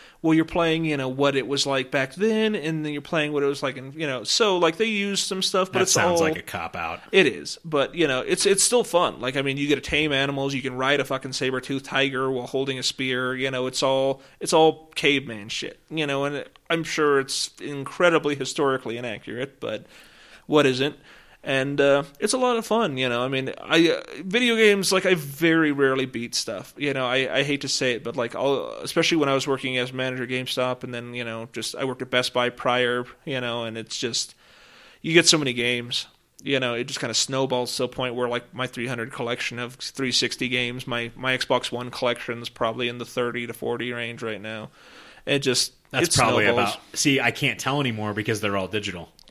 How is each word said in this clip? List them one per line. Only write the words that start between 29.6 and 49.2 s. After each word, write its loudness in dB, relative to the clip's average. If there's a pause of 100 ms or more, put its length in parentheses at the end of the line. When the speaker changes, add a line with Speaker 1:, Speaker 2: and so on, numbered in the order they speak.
Speaker 1:
as -2
manager -4
at -6
GameStop, -2
and -8
then, -10
you -6
know, -8
just, -6
I -6
worked -4
at -8
Best 2
Buy 2
prior, 0 (200)
you -4
know, -4
and -8
it's -10
just, -4 (680)
you 0
get 6
so 8
many 0
games, -2 (340)
you 0
know, -2
it -4
just -8
kinda -4
snowballs -2
to -2
a 2
point -4
where, -2
like, -6
my -6
three -6
hundred -6
collection -4
of -10
three -4
sixty 0
games, -4
my, -6
my -2
Xbox -2
One -8
collection -4
is -10
probably -2
in -6
the -10
thirty -4
to -8
forty -6
range -8
right -6
now. -10 (560)
It 2
just, 0 (180)
Speaker 2:
That's 2
Speaker 1:
it 2
Speaker 2:
probably 4
Speaker 1:
snowballs. 4
Speaker 2:
about, -14
see, 2
I 2
can't -2
tell 0
anymore -2
because -2
they're 0
all -2
digital. -6 (220)